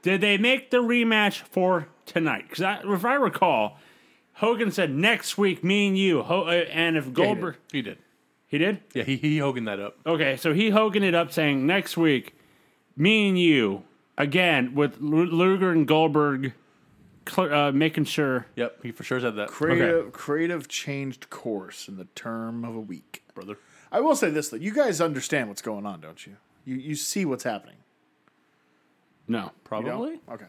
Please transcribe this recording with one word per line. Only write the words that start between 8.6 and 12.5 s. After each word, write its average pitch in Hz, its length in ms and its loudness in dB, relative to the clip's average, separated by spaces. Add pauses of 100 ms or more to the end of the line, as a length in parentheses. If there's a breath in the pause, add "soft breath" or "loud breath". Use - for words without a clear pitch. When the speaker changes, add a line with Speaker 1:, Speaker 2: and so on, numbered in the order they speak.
Speaker 3:
Yeah, 120 100 -2
he, 131 120 0
he 151 220 0
Hogan 131 280 -2
that 101 120 -6
up. 101 260 -10
Speaker 1:
Okay, 156 320 -2
so 156 160 0
he 214 180 2
Hogan 208 340 2
it 180 100 2
up 170 160 0
saying, 143 360 2
"Next 180 300 0
week, 151 380 0 (600 soft breath)